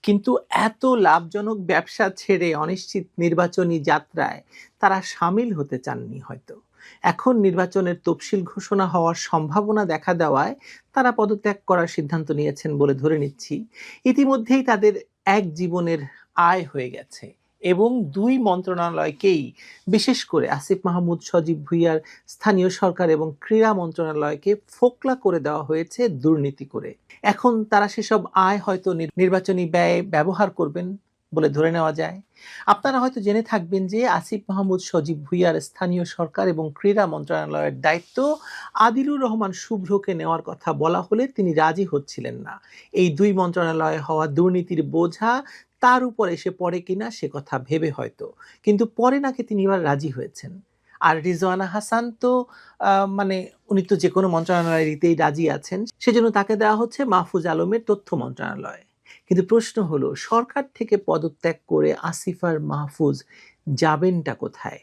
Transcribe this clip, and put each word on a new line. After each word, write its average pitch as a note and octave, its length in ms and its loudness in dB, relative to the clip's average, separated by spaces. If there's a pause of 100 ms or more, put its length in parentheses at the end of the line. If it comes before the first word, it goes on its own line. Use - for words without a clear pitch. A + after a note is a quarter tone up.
কিন্তু G#3 360 2 (120)
এত A3 360 0
লাভজনক G#3 720 2
ব্যবসা F3+ 560 0
ছেড়ে F3 380 0
অনিশ্চিত F3 500 -6 (140)
নির্বাচনী E3+ 640 2
যাত্রায় D#3 640 -2 (380)
তারা F#3+ 240 2
সামিল G#3 480 -2
হতে C#3+ 260 -6
চাননি B2 400 -10
হয়তো। - 420 -18 (420)
এখন A#3 340 2
নির্বাচনের F#3 680 2
তফসিল F3+ 380 -2
ঘোষণা G3 440 -2
হওয়ার E3 280 2
সম্ভাবনা G3+ 680 0
দেখা F3 300 -2
দেওয়ায় D#3+ 400 0 (400)
তারা B3 180 4
পদত্যাগ G#3 440 0 (100)
করার F3 200 4
সিদ্ধান্ত D#3+ 440 -4
নিয়েছেন D3 480 -2
বলে C#3+ 160 4
ধরে D3+ 240 0
নিচ্ছি। C#3+ 460 -6 (400)
ইতিমধ্যেই C4 580 2
তাদের G#3+ 320 2 (300)
এক G3 300 2
জীবনের E3+ 440 -2 (360)
আয় F3 380 4
হয়ে B2+ 180 -6
গেছে - 440 -20 (260)
এবং G#3+ 440 2
দুই G#3 340 0
মন্ত্রণালয়কেই, E3+ 1120 0 (340)
বিশেষ A3 380 2
করে - 240 0
আসিফ C#3+ 360 -2
মাহমুদ F3 380 0
সজীব E3 360 0
ভুঁইয়ার E3 420 0 (280)
স্থানীয় F#3 420 2
সরকার F3+ 400 0
এবং D#3 300 0
ক্রীড়া A3 320 4
মন্ত্রণালয়কে D#3+ 840 -2 (140)
ফোকলা B3 460 0
করে F#3 260 0
দেওয়া D3+ 220 -4
হয়েছে E3 460 -2
দুর্নীতি C#3+ 560 0
করে। - 300 -10 (280)
এখন A3 420 0
তারা G#3 240 2
সেসব G#3 440 -2
আয় F#3+ 260 2
হয়তো F#3 340 -2
নির-, E3 240 -4
নির্বাচনী F#3 500 2
ব্যয়ে F3 360 2
ব্যবহার F3 480 0
করবেন F3 460 -4 (380)
বলে D#3 140 4
ধরে D3+ 240 2
নেওয়া D#3+ 200 0
যায়। D#3+ 280 -6 (460)
আপনারা B3+ 340 2
হয়তো B3+ 200 -2
জেনে G3+ 220 0
থাকবেন F#3+ 440 -2
যে A3 220 0
আসিফ G3+ 400 -2
মাহমুদ F#3+ 320 0
সজীব D#3+ 380 -2
ভুঁইয়ার E3 420 0
স্থানীয় F3+ 440 -4
সরকার F3+ 440 -4
এবং D#3+ 260 -2
ক্রীড়া G3+ 320 2
মন্ত্রণালয়ের D3+ 720 -4
দায়িত্ব F3 560 0 (380)
আদিলুর C4+ 460 2
রহমান A3 320 -2
শুভ্রকে G3 600 -4
নেওয়ার D#3+ 280 -2
কথা - 300 -6
বলা E3 280 0
হলে G#3+ 260 0
তিনি F#3+ 280 -2
রাজি D#3+ 300 2
হচ্ছিলেন C#3 500 -6
না। - 260 -14 (320)
এই F#3 180 4
দুই G3 220 2
মন্ত্রণালয়ে E3 640 0
হওয়া D#3 280 -2
দুর্নীতির E3+ 560 2
বোঝা F3 600 0 (380)
তার B3+ 240 4
উপর A3+ 240 -2
এসে E3+ 220 -4
পড়ে F3 300 -4
কিনা G3 300 -6
সে D#3+ 220 -8
কথা C#3+ 260 -6
ভেবে D3+ 320 -2
হয়তো, - 420 -10 (300)
কিন্তু G#3 240 4
পরে B3+ 340 2
নাকি C4 220 -4
তিনি G3+ 220 -2
এবার G3 200 2
রাজি C#3+ 240 0
হয়েছেন। C3+ 520 -12 (400)
আর D#3+ 220 2
রিজওয়ানা F#3 440 0
হাসান A3+ 440 -4
তো, B3 340 0 (340)
আহ, G3 280 2
মানে F#3+ 420 -4 (220)
উনি F#3+ 120 2
তো F#3 140 2
যে E3+ 120 2
কোনো F#3+ 200 2
মন্ত্রণালয়ে E3 560 2
দিতেই D#3 300 2
রাজি D3+ 360 2
আছেন, F3+ 340 -6 (140)
সেজন্য A3+ 320 4
তাকে G#3 260 0
দেওয়া G#3+ 200 2
হচ্ছে A#3 280 -2
মাহফুজ F3 420 0
আলমের E3+ 400 0
তথ্য G3+ 300 -2
মন্ত্রণালয়। - 680 -8 (460)
কিন্তু F3+ 180 4
প্রশ্ন A3+ 360 2
হলো, D3 320 -2
সরকার A#3+ 480 -2 (120)
থেকে G#3+ 220 0 (100)
পদত্যাগ D#3+ 500 -2 (100)
করে D3+ 360 2
আসিফ E3+ 420 -6
আর D#3+ 160 0
মাহফুজ C#3+ 600 -2 (520)
যাবেনটা D#3 600 0
কোথায়? - 480 -10